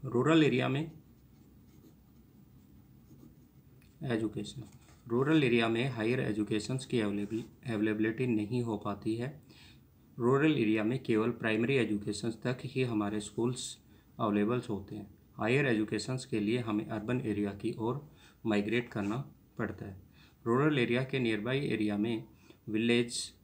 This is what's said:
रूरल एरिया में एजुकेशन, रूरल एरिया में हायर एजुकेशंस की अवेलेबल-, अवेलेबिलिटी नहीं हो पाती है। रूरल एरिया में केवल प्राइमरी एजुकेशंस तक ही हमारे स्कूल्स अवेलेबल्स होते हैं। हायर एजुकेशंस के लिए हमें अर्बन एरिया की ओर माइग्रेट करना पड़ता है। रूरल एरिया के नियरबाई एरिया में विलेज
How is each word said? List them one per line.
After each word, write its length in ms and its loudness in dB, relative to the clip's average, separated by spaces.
रूरल 400 4
एरिया 240 2
में 220 -2
एजुकेशन, 600 -4
रूरल 360 4
एरिया 240 4
में 220 2
हायर 300 0
एजुकेशंस 680 -2
की 140 0
अवेलेबल-, 720 -4
अवेलेबिलिटी 560 0
नहीं 360 0
हो 160 -2
पाती 380 -4
है। 120 -4
रूरल 360 4
एरिया 320 2
में 180 0
केवल 280 2
प्राइमरी 460 2
एजुकेशंस 680 -2
तक 220 -2
ही 180 -2
हमारे 380 0
स्कूल्स 580 -4
अवेलेबल्स 500 2
होते 260 -6
हैं। 120 -12
हायर 300 2
एजुकेशंस 580 0
के 160 -2
लिए 180 2
हमें 280 -2
अर्बन 340 -2
एरिया 340 -2
की 240 -4
ओर 300 -4
माइग्रेट 420 2
करना 280 -2
पड़ता 280 -4
है। 140 -14
रूरल 320 4
एरिया 260 2
के 140 -4
नियरबाई 480 0
एरिया 300 0
में 280 0
विलेज 640 0